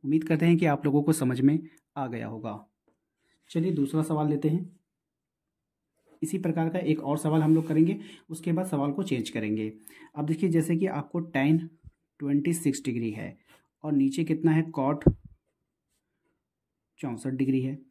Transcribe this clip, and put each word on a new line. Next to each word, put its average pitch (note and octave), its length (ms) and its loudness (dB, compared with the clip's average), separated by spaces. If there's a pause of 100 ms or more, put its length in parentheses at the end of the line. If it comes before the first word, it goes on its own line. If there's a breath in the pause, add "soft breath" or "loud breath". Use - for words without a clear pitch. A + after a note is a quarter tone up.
उम्मीद D#3 200 0
करते D#3+ 220 0
हैं E3+ 120 6
कि F3 80 2
आप D3 200 2
लोगों C#3+ 180 4
को D#3 100 2
समझ B2+ 280 0
में D3 180 4 (380 loud breath)
आ C#3 100 -4
गया A2+ 200 -8
होगा। G#2+ 380 -10 (840)
चलिए E3+ 220 0
दूसरा D3+ 300 0
सवाल D3+ 280 0
लेते - 200 0
हैं। F3 300 -2 (1400)
इसी D#3+ 160 -4
प्रकार E3 320 0
का F3+ 120 -2
एक D3+ 200 0
और D3 160 -2
सवाल D#3 240 2
हम D#3 140 6
लोग D#3+ 120 0
करेंगे, E3+ 300 2 (320 loud breath)
उसके E3 220 -6
बाद F3+ 140 0
सवाल C#3+ 260 -2
को F#3 120 -4
चेंज B2 260 -2
करेंगे। G#2+ 420 -4 (440 loud breath)
अब D3 100 -4
देखिए D#3+ 240 0
जैसे E3 280 2
कि F#3+ 100 0
आपको E3+ 340 -4 (100)
tan D3 280 4 (600)
ट्वेंटी C#3+ 340 0
सिक्स D3+ 320 -2
डिग्री A#2 260 -2
है G#2+ 260 -10 (460 soft breath)
और D3+ 100 -4
नीचे C3+ 300 2
कितना D#3+ 280 2
है D#3+ 200 4
cot D3 380 2 (1900)
चौंसठ C3 320 -6
डिग्री C3 300 0
है C3+ 140 -4 (160)